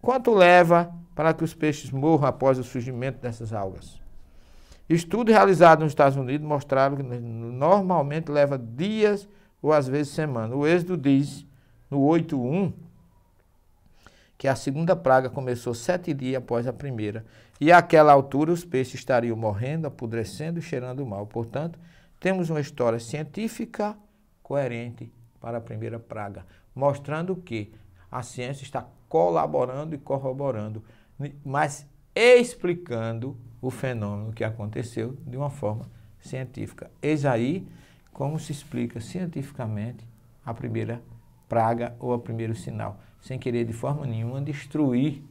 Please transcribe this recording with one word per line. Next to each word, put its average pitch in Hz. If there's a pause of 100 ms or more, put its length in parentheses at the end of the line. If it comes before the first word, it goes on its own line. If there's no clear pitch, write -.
Quanto 240
leva 175 (220)
para 160
que 160
os 160
peixes 147
morram 143
após 131
o 131
surgimento 123
dessas 113
algas? 95 (880)
Estudos 202
realizados 175
nos 151
Estados 135
Unidos 139
mostraram 139
que 143
normalmente 143
leva 143
dias 202 (320)
ou 147
às 143
vezes 143
semanas. 127
O 143
Êxodo 175
diz, 139 (440)
no 139
oito 160
um, 156 (1600)
que 139
a 131
segunda 165
praga 131
começou 123
sete 180
dias 131
após 117
a 123
primeira, 110 (360)
e 151
àquela 165
altura 139
os 170
peixes 131
estariam 120
morrendo, 120
apodrecendo 120
e 165
cheirando 127
mal. 104
Portanto, 135 (420)
temos 185
uma 156
história 120
científica 208 (460)
coerente 120 (280)
para 117
a -
primeira 113
praga, 101 (300)
mostrando 143
que 117 (400)
a 123
ciência 127
está 120 (220)
colaborando 156
e -
corroborando, 131 (600)
mas 143 (280)
explicando 175 (240)
o 127
fenômeno 110
que 113
aconteceu 113 (100)
de 123
uma 139
forma 107 (320)
científica. - (100)
Eis 147
aí 135 (440)
como 143
se 165
explica 120
cientificamente 127 (360)
a 117
primeira 113 (460)
praga 117
ou 123
o 120
primeiro 113
sinal, 107 (220)
sem 131
querer 120
de 113
forma 139
nenhuma 117
destruir 143